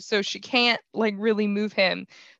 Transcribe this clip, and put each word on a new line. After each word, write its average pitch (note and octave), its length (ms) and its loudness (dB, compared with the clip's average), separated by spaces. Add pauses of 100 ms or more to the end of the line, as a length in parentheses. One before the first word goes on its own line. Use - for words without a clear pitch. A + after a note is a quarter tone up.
so G#3 200 -2
she G3 200 -6
can't, A#3+ 400 2 (120)
like, G#3+ 240 0
really G#3+ 300 0
move G3+ 260 -2
him. F#3 360 0 (320)